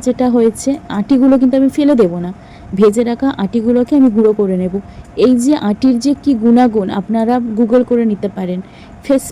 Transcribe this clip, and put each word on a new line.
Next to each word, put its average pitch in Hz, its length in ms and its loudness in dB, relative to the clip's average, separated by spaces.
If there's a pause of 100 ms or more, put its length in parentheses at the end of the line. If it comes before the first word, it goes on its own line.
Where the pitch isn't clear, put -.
যেটা 254 200 -2 (100)
হয়েছে, 226 340 0 (300)
আটিগুলো 269 420 2
কিন্তু 262 160 2
আমি 269 180 2
ফেলে 294 260 2
দেব 175 120 2 (120)
না, 180 60 -10 (460)
ভেজে 208 320 2
রাখা 240 180 -4 (160)
আটিগুলোকে 233 560 0
আমি 262 160 6
গুঁড়ো 214 240 4
করে 190 220 0
নেব। 180 120 -4 (520)
এই 254 80 4 (100)
যে 285 100 2 (160)
আটির 240 340 0
যে 285 80 0 (120)
কী 285 80 0 (120)
গুণাগুণ 233 440 2 (120)
আপনারা 226 340 -2 (240)
Google 240 320 2
করে 240 220 0
নিতে 202 260 -6
পারেন, 180 220 -6 (440)
ফেস 269 280 -2